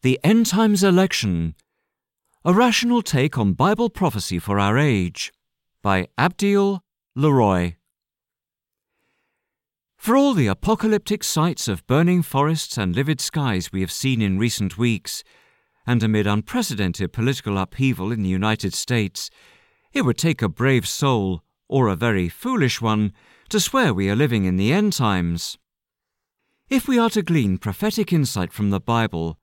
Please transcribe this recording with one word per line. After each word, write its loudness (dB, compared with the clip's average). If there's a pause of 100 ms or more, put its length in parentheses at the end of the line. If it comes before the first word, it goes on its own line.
The 2
End 4
Times 2
Election, 2 (880)
A 2
Rational 2
Take -2
on 2
Bible 0
Prophecy -4
for -2
Our 2
Age, 0 (520)
by 0
Abdiel 0 (340)
Leroy. 2 (2250)
For 2
all 4
the 4
apocalyptic 0
sights -2
of -4
burning 2
forests -2
and -2
livid -2
skies -4
we -2
have -6
seen -2
in 0
recent -2
weeks, -2 (640)
and 2
amid 2
unprecedented -4
political -2
upheaval -2
in -4
the 0
United -2
States, -4 (640)
it -2
would 0
take 0
a 0
brave 0
soul, -2 (260)
or 2
a 2
very 0
foolish -2
one, 0 (380)
to 0
swear 0
we 0
are 0
living 0
in 0
the 2
end 0
times. -2 (1120)
If 0
we 2
are 4
to 0
glean 2
prophetic -2
insight 0
from -2
the 0
Bible -2